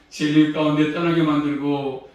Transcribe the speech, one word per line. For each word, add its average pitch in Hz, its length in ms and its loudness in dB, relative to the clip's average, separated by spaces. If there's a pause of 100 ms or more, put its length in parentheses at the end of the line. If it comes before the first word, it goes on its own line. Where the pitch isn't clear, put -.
진리 151 440 2
가운데 151 400 0
떠나게 165 300 0
만들고 143 920 -2